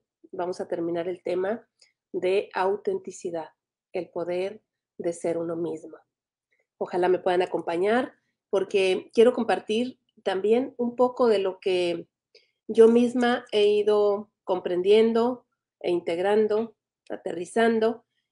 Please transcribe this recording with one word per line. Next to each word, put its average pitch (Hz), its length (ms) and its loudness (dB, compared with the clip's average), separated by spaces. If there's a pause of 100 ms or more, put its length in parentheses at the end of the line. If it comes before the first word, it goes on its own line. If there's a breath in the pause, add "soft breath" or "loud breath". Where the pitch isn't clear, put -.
(320)
vamos 180 280 -8
a 180 80 -8
terminar 170 400 -4
el 180 140 -10
tema 190 440 -4 (460 soft breath)
de 185 400 -2
autenticidad, 190 960 -4 (460)
el 170 160 -8
poder 180 500 -6 (380)
de 170 160 -4
ser 170 240 -4
uno 170 180 -6
mismo. 160 400 -8 (800)
Ojalá 180 320 -2
me 180 100 2
puedan 180 220 0
acompañar 185 720 -2 (380)
porque 190 640 0
quiero 240 180 6
compartir 226 680 -2 (260)
también 208 520 0
un 240 180 -4
poco 247 320 2
de 214 120 4
lo 190 200 -4
que 175 480 -2 (680 soft breath)
yo 226 140 10
misma 240 640 2
he 208 160 2
ido 208 640 2 (140)
comprendiendo 220 1000 2 (360)
e - 100 -4
integrando, 208 840 0 (320)
aterrizando, 220 960 -2 (280)